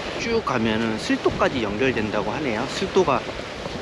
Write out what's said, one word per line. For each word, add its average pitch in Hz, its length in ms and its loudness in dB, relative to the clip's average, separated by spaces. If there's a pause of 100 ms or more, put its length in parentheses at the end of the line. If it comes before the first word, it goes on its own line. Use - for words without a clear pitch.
(200)
쭉 226 240 0
가면은 113 540 2
슬도까지 180 640 2
연결된다고 107 720 0
하네요. 127 380 -2
슬도가 170 520 2 (600)